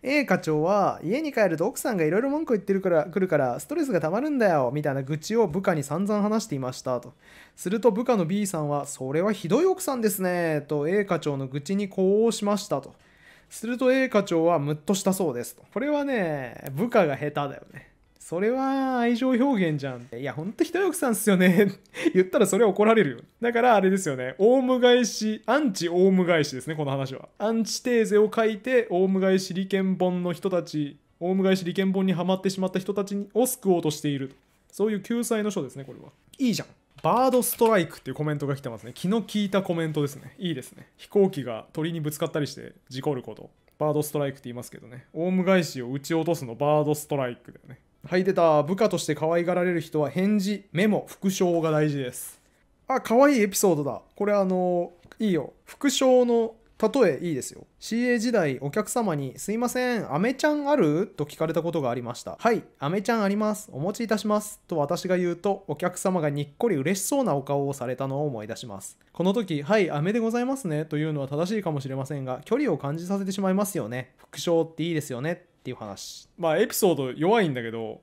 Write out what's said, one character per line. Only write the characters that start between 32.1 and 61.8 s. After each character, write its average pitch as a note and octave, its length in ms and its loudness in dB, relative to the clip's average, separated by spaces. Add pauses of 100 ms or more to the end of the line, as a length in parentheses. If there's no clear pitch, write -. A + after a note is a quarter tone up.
は F3 140 0
ま F#3 80 2
っ F#3 80 -2
て G3 80 0
し F#3+ 100 -8
ま F#3 80 0
っ F#3 40 -4
た F#3 80 -2
人 F#3+ 140 -6
た G3+ 120 -2
ち G3+ 280 -6
を A#3 120 4
救 G3 280 0
お F3 60 2
う - 20 -10
と D#3 100 0
し D3+ 100 -8
て D3 80 -2
い C#3+ 100 -4
る。 C3 160 -10 (340)
そ G3+ 180 -2
う A3 40 0
い G#3+ 40 -2
う F#3+ 60 -4
救 A#3 220 -2
済 A3+ 180 -2
の G#3 80 -2
書 F#3+ 140 -6
で B2+ 60 -10
す - 80 -18
ね、 C3+ 80 -14
こ - 80 -18
れ - 60 -18
は。 - 100 -20 (280)
い C4 120 0
い G#3 40 2
じ D3 80 -4
ゃ - 40 -8
ん。 - 20 -20 (340)
バ A#3 280 4
ー - 20 0
ド B3 100 4
ス - 140 -2
ト A3+ 140 4
ラ G#3+ 100 6
イ E3+ 80 0
ク - 120 -16
っ - 20 -20
て - 80 -12
い - 20 -6
う C3+ 40 -6
コ D3+ 100 -4
メ D3+ 80 -2
ン D3 60 -4
ト C#3+ 60 -4
が C#3 120 -2
来 C#3 40 -12
て C3 80 -8
ま A2+ 80 -12
す - 60 -18
ね。 A2+ 100 -16
気 - 140 -6
の A3 180 0
利 G#3 200 -2
い G3 40 -4
た G3 120 0
コ F#3+ 120 -2
メ E3 120 -2
ン D#3 80 -4
ト D3+ 80 0
で C#3+ 80 0
す - 80 -16
ね。 - 200 -18
い F3+ 140 -4
い - 20 -2
で B2+ 100 -8
す - 100 -20
ね。 - 240 -20
飛 - 120 -20
行 G3 200 4
機 C#3+ 160 -8
が A2+ 260 -10
鳥 E3 220 -4
に E3 80 -6
ぶ D3 100 -4
つ D3+ 60 -10
か E3+ 80 -2
っ D#3+ 60 -4
た D#3 100 0
り C#3 60 -2
し - 80 -10
て - 180 -16 (160)
事 C3 140 -10
故 D3 120 -2
る B2 60 -8
こ A2 140 -14
と。 - 140 -20 (300)
バ D3+ 120 0
ー - 20 0
ド D3+ 100 0
ス D3 80 -6
ト D3+ 80 -2
ラ C#3+ 80 -2
イ C3+ 40 -6
ク C#3 80 -14
っ - 20 -20
て B2 80 -12
言 - 20 -12
い - 20 -12
ま A#2+ 100 -12
す - 80 -18
け - 80 -18
ど - 80 -20
ね。 B2 260 -20
オ E3 140 -4
ウ F#3 40 0
ム F#3 140 2
返 F#3 180 6
し C3 180 -6
を A#2+ 100 -6
撃 C#3 100 -4
ち D#3+ 120 -4
落 E3 120 2
と E3+ 100 2
す D#3 80 -8
の A#2 120 -10
バ D3+ 260 4
ー D3+ 40 2
ド D3 80 2
ス D3 140 -6
ト D#3 80 -2
ラ C3 140 -2
イ A#2+ 80 -10
ク - 160 -20
だ - 80 -20
よ - 80 -20
ね。 B2 100 -18 (300)
は F3+ 60 -2
い、 F#3 80 4
出 F#3 100 2
た。 D#3 300 6
「部 E3+ 140 -2
下 G#3+ 100 4
と F#3 100 0
し D#3+ 80 -4
て D3+ 100 0
可 D#3 160 0
愛 E3+ 120 2
が F3 100 0
ら F3 120 2
れ F3+ 80 0
る E3+ 80 0
人 D#3 180 -4
は C#3+ 100 0
返 F#3+ 300 2
事、 G3 320 -4
メ F#3 160 2
モ、 F#3+ 220 0
復 - 200 -4
唱 F3+ 320 2
が D#3+ 100 0
大 D3+ 180 2
事 C#3+ 80 -4
で B2+ 160 -6
す」。 - 280 -16 (460)
あ、 C4+ 140 0
可 A#3 200 4
愛 C#4+ 120 8
い A#3+ 80 4
エ G#3 80 4
ピ F#3+ 80 -6
ソ F#3+ 160 4
ー - 20 2
ド D3 80 -2
だ。 A#2+ 180 -6 (140)
こ G3+ 100 -2
れ G#3 80 0
あ G3+ 120 2
の、 F3+ 480 0 (260)
い A3 100 0
い F#3 40 2
よ。 D#3 200 -2 (120)
副 - 240 -2
賞 B3+ 340 4
の A#3 320 0 (240)
例 G#3+ 420 4
え F3 60 -4
い E3+ 40 -2
い D3 40 -2
で B2 60 -4
す - 100 -10
よ。 - 140 -20 (140)
シ - 160 -8
ー A#3+ 180 2
エ - 20 2
ー - 40 0
時 A#3+ 120 -2
代、 D#3+ 280 0
お C#3 100 -4
客 G#3+ 200 -4
様 G#3 260 0
に、 C3+ 240 -6
「す - 120 -6
い A3 60 -2
ま A#3+ 100 -2
せ B3 300 -2
ん、 C3+ 160 -4
ア D3 60 0
メ A#3+ 160 0
ち C#4 100 -2
ゃ D4+ 80 4
ん C#4+ 160 -2
あ D4 80 4
る？」 E3+ 300 2 (100)
と D3+ 80 -4
聞 - 100 -18
か D#3+ 120 -2
れ E3 60 -2
た E3 100 0
こ E3+ 80 -4
と E3 100 -2